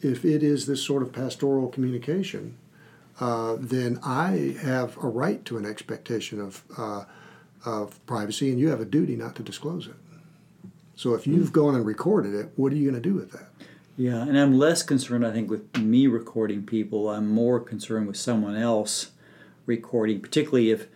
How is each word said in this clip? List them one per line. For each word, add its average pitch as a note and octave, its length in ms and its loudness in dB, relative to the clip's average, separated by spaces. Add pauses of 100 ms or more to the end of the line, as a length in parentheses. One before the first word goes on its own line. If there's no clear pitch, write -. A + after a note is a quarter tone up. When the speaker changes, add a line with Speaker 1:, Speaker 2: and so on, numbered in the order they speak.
Speaker 1:
if C3+ 220 0
it D3+ 180 4
is C#3+ 240 2
this C3+ 160 -2
sort C#3 200 0
of B2 100 -6
pastoral C3 560 -2
communication, B2+ 840 -4 (680)
uh, A2+ 400 -2
then B2 420 -2
I C#3+ 580 0
have B2+ 420 -2
a C#3+ 60 -2
right C3+ 380 -2
to A#2+ 100 -8
an G2+ 100 -6
expectation G#2+ 760 -8
of, G2 220 -12 (140)
uh, G#2 280 -8 (600)
of G#2+ 420 -8
privacy, A2 440 -2
and B2 100 0
you D#3 80 4
have B2+ 120 0
a A2 40 -4
duty C3+ 320 0
not A2+ 200 -8
to A#2 60 -12
disclose C#3+ 440 -8
it. - 80 -18 (1000)
So B2 200 0
if - 120 -4
you've D#3+ 240 4
Speaker 2:
Mm. - 20 -14
Speaker 1:
gone D3 220 6
and A#2+ 100 2
recorded F#3 500 2
it, G#3 220 -4
what C3+ 160 2
are D3 40 0
you C#3+ 140 2
gonna B2 120 -2
do F#3+ 120 0
with - 180 -4
that? - 160 -18 (480)
Speaker 2:
Yeah, B2 320 0
and C#3 100 4
I'm C#3 200 6
less D#3 240 4
concerned, B2 440 0
I A2 60 -2
think, G#2+ 180 -2
with G#2+ 120 -2 (160)
me A#2 280 6
recording A2 580 0
people. G#2+ 440 -2
I'm G#2 200 -2
more A#2 300 4
concerned A2 480 -4
with G2 120 -8
someone G#2 360 0
else A2 580 0 (520)
recording, A2 560 0
particularly C3 500 4
if, G#2+ 260 0